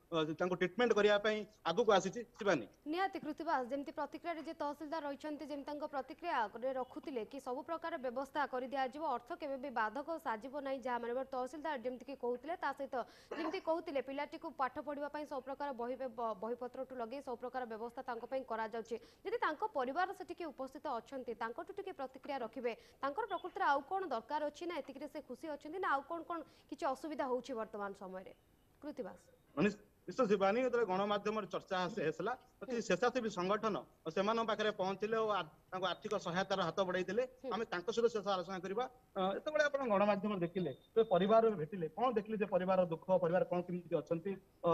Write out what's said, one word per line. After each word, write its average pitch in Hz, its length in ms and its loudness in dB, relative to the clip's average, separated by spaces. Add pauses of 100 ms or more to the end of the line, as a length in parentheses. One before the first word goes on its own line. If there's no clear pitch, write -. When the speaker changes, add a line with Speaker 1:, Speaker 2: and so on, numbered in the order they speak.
(120)
Speaker 1:
ଅ, 170 60 0 (160)
ତାଙ୍କୁ 180 220 2
treatment 220 380 2
କରିବା 208 240 6
ପାଇଁ 214 200 2 (280)
ଆଗକୁ 196 260 4
ଆସିଛି, 190 300 4 (160)
ଶିବାନୀ? 170 280 2 (220)
Speaker 2:
ନିହାତି 370 320 0
କୃତିବାସ, 302 480 -2
ଯେମିତି 277 240 -4
ପ୍ରତିକ୍ରିୟାରେ 320 520 -6
ଯେ 311 100 -8
ତହସିଲଦାର 294 500 -4
ରହିଛନ୍ତି, 294 420 -6
ଯେମିତି 285 260 -8
ତାଙ୍କ 294 160 -4
ପ୍ରତିକ୍ରିୟାରେ 277 840 -2
ରଖୁଥିଲେ 262 520 -6
କି 277 140 -12
ସବୁ 254 240 -6
ପ୍ରକାର 330 340 -4
ବ୍ୟବସ୍ଥା 262 500 -4
କରିଦିଆଯିବ, 262 600 -2
ଅର୍ଥ 240 260 -2
କେବେ 285 240 -4
ବି 262 120 -6
ବାଧକ 233 380 -2 (120)
ସାଜିବ 240 420 -4
ନାହିଁ, 269 200 -2
ଯାହା 240 180 -2
ମାନେ 233 140 -2 (120)
ତହସିଲଦାର 269 560 -4
ଯେମିତିକି 254 400 -6
କହୁଥିଲେ, 247 340 -4
ତା 302 180 -2
ସହିତ 269 220 -6 (380)
ଯେମିତି 339 260 -4
କହୁଥିଲେ 330 420 0
ପିଲାଟିକୁ 285 520 -6
ପାଠ 254 260 -2
ପଢ଼ିବା 285 300 -6
ପାଇଁ 302 160 -6
ସବୁ 277 160 -6
ପ୍ରକାର 277 320 -6
ବହି, 240 220 -4
ବ-, 233 420 -4
ବହିପତ୍ରଠୁ 247 580 -6
ଲଗେଇ 247 260 -6
ସବୁ 247 140 -6
ପ୍ରକାର 247 300 -6
ବ୍ୟବସ୍ଥା 226 380 -8
ତାଙ୍କ 233 220 -6
ପାଇଁ 262 200 -2
କରାଯାଉଛି। 220 500 -4 (300)
ଯଦି 427 120 0
ତାଙ୍କ 330 240 0 (120)
ପରିବାର 294 400 0
ସେଠି 359 200 -10
କିଏ 339 140 -6
ଉପସ୍ଥିତ 269 400 -10
ଅଛନ୍ତି, 240 460 -6
ତାଙ୍କଠୁ 240 400 -6
ଟିକେ 381 180 -8
ପ୍ରତିକ୍ରିୟା 277 480 -8
ରଖିବେ, 240 320 -2 (280)
ତାଙ୍କର 285 260 -2
ପ୍ରକୃତରେ 370 380 -4
ଆଉ 294 240 4
କ'ଣ 381 200 0
ଦରକାର 269 340 -2 (100)
ଅଛି 302 160 -12
ନା 349 100 -4
ଏତିକିରେ 277 300 -8
ସେ 294 140 -8
ଖୁସି 247 260 -12
ଅଛନ୍ତି 302 320 -8
ନା 381 100 0
ଆଉ 277 140 4
କ'ଣ 339 200 -6
କ'ଣ 339 160 -4 (280)
କିଛି 311 180 -6
ଅସୁବିଧା 294 400 -2
ହଉଛି 254 280 -2
ବର୍ତ୍ତମାନ 214 420 -4
ସମୟରେ? 185 380 -12 (500)
କୃତିବାସ। 269 340 -8 (380)
Speaker 1:
ନିଶ୍ଚ-, 208 280 2 (200)
ନିଶ୍ଚୟ 233 240 2
ଶିବାନୀ, 196 340 6
ଯେତେବେଳେ 240 240 2
ଗଣମାଧ୍ୟମରେ 202 600 0
ଚର୍ଚ୍ଚା 185 320 -4
ଆସେ-, 175 240 0
ହେଇଥିଲା, 170 300 0 (260)
ପ୍ରତି 254 160 -4
Speaker 2:
ହୁଁ। 233 60 0
Speaker 1:
ସ୍ୱେଚ୍ଛାସେବୀ 233 480 2
ସଂଗଠନ 202 460 0 (340)
ସେମାନଙ୍କ 220 380 2
ପାଖରେ 214 240 2
ପହଞ୍ଚିଲେ 202 460 0
ଓ 220 120 2
ଆ-, 185 180 0 (240)
ତାଙ୍କୁ 185 160 -2
ଆର୍ଥିକ 175 320 -2
ସହାୟତାର 190 420 0
ହାତ 165 220 2
ବଢ଼ାଇଥିଲେ। 185 400 0 (160)
Speaker 2:
ହୁଁ। 262 140 -6
Speaker 1:
ଆମେ 214 120 0
ତାଙ୍କ 175 260 -4
ସହିତ 226 200 4
ଶେଷ 214 160 -2
ଆଲୋଚନା 185 320 0
କରିବା। 190 240 -2 (320)
ଅ, 196 60 0 (120)
ଯେତେବେଳେ 302 300 4
ଆପଣ 285 240 4
ଗଣମାଧ୍ୟମରେ 208 520 6
ଦେଖିଲେ, 170 320 0 (240)
ସେ 220 80 8
ପରିବାରରେ 214 520 8
ଭେଟିଲେ, 160 320 -2
କ'ଣ 214 240 0
ଦେଖିଲେ 214 260 0
ସେ 202 80 2
ପରିବାରର 185 400 6
ଦୁଃଖ, 165 200 -4 (120)
ପରିବାର 175 260 4
କ'ଣ 180 180 2
କେମିତି 175 340 -2
ଅଛନ୍ତି, 165 360 0 (340)
ଅ, 170 80 8